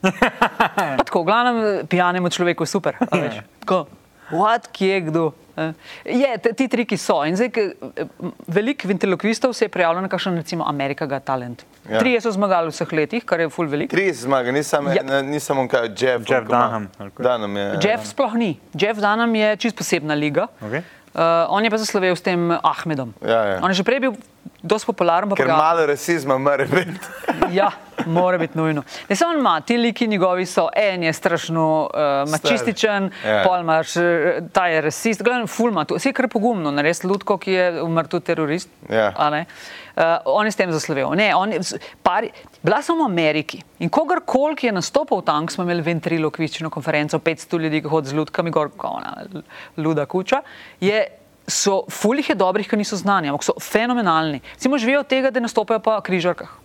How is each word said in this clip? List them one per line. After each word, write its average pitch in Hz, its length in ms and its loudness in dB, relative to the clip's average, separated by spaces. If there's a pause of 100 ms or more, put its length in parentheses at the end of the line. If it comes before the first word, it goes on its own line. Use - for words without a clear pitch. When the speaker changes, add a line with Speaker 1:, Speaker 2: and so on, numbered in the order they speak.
Speaker 1:
pa 190 80 4 (880)
tako, 220 220 2
v 170 40 -2
glavnem, 233 320 4 (280)
pijanemu 180 440 2
človeku 170 380 0
super, 165 340 -2
a 151 140 0
veš. 147 220 -2
Speaker 2:
Ja. 107 60 -12 (160)
Speaker 1:
Tako, 185 200 0 (480)
what, 214 420 0
kje, 190 340 0
kdo, 160 220 0 (280)
eh. 160 200 -4 (300)
Je, 262 340 2
te, 226 160 0
ti 262 140 0
triki 233 300 -2
so. 180 260 0
In 156 120 0
zdaj, 226 160 0
ke, 226 120 -2 (300)
eh, - 140 -8 (380)
veliko 208 420 -2
ventriloquistov 202 680 0
se - 120 0
je 202 60 -6
prijavilo 170 300 2
na 190 80 -4
kakšen, 180 280 -2
recimo, 165 280 -4
America 143 420 -2
Got 135 180 -4
Talent. 123 380 -4 (200)
Speaker 3:
Ja. 214 160 0
Speaker 1:
Trije 240 220 4
so 233 100 -2
zmagali 190 360 2
v 156 40 -4
vseh 156 200 -6
letih, 156 340 0
kar 170 160 0
je 165 80 2
ful 165 180 -2
veliko. 147 240 -2
Speaker 3:
Trije 180 240 2
so 117 80 -10
zmagali, 127 300 2
ni 147 120 2
samo 143 260 0
Speaker 1:
Ja. 131 120 2
Speaker 3:
en-, 135 240 0
ni 147 120 -4
samo 135 280 0
kaj, 120 240 0
Jeff, 120 320 0
Speaker 2:
Jeff 123 240 0
Speaker 3:
ko 120 60 0
ima 123 100 6
Speaker 2:
Dunham, 113 320 -2
ali 98 160 -14
kako? 123 120 -12
Speaker 3:
Dunham, 110 340 0
ja, 101 80 -2
ja. 101 180 -2
Speaker 1:
Jeff 214 240 0
sploh 220 280 -2
ni. 226 240 0 (140)
Jeff 208 260 0
Dunham 220 360 2
je 214 220 2
čisto - 220 -4
posebna 151 360 -2
liga. 147 320 0 (120)
Speaker 2:
Okej. 113 240 -6 (280)
Speaker 1:
Eh, - 100 -4 (260)
on 196 140 0
je 226 80 2
pa 214 80 0
zaslovel 190 380 0
s 165 80 -8
tem 175 300 0
Ahmedom. 147 680 -2
Speaker 3:
Ja, 113 280 2
ja. 98 120 0
Speaker 1:
On 175 100 0
je 190 60 2
že 185 100 0
prej 254 160 2
bil 254 120 0 (460)
dosti 208 280 -2
popularen, 185 420 2
pa 196 80 0
Speaker 3:
Ker - 80 4
Speaker 1:
prijavljen. 156 220 4
Speaker 3:
malo 165 200 4
rasizma 143 520 0
mora 139 260 2
biti. 170 380 0
Speaker 1:
<laughs> - 80 -14 (400)
Ja, 185 180 2 (360)
mora 180 340 2
biti 165 180 -4
nujno. 160 240 0 (220)
Ne, - 100 -4
samo 339 200 0
on 320 60 0
ima, 240 200 4
ti 240 180 0
liki 233 300 0
njegovi 185 400 2
so, 175 240 0
en 190 320 0
je 160 100 2
strašno, 165 520 0 (200)
eh, - 140 -4 (240)
Speaker 3:
Star. 147 80 -2
Speaker 1:
mačističen, 202 800 0 (100)
Speaker 3:
Ja. 208 220 2
Speaker 1:
pol 180 180 4
imaš, 160 340 0
eh, 175 80 2 (460)
ta 185 180 2
je 160 140 2
rasist, 156 400 -2
glavno, 240 260 0
ful 226 220 0
ima 180 160 0
to. - 140 -4
Saj 269 100 0
je 269 60 -2
kar 262 140 0
pogumno 208 420 0
narediti 147 360 0
lutko, 196 300 0
ki 190 160 -4
je 185 140 2 (140)
umrl 165 260 0
tudi 175 180 -4
terorist, 160 440 -2 (180)
Speaker 3:
Ja. 107 260 2
Speaker 1:
a 147 160 0
ne? 151 160 -2 (460)
Eh, 165 320 2
on 208 240 2
je 220 40 0
s 196 60 -8
tem 185 140 0
zaslovel. 143 420 -2
Ne, 190 220 2
on 190 160 0
je 175 80 -2
s-, - 160 -6 (240)
par-, 190 260 0 (340)
bila 208 220 2
sem 339 160 -2
v 330 60 2
Ameriki 160 580 0 (160)
in 165 140 -4
kogarkoli, 302 640 0
ki 247 100 -2
je 226 60 2
nastopal 208 480 0
tam, 160 280 0
smo - 160 -4
imeli 175 180 0
ventriloquistično 160 880 -2
konferenco, 151 480 -2
petsto 165 400 -4
ljudi, 156 240 0
ki 156 60 -8
hodi 151 200 0
z 135 60 -6
lutkami 156 360 -2
gor, 151 200 0
ko - 240 -8
ona - 180 -8 (600)
luda 151 320 0
kuča, 190 340 0 (380)
je, 202 260 2 (440)
so, 196 380 0
ful 226 300 0
jih 294 120 -2
je 311 80 2
dobrih, 190 280 2
ki - 120 -2
niso 208 200 -2
znani, 180 320 2
ampak 143 160 -2
so - 140 0
fenomenalni. 175 840 2 (100)
Recimo, 269 280 0
živijo 254 220 2
od 277 80 -4
tega, 262 220 2
da 240 100 0
nastopajo 226 400 0
pa 220 200 2
križarkah. 175 480 -2 (160)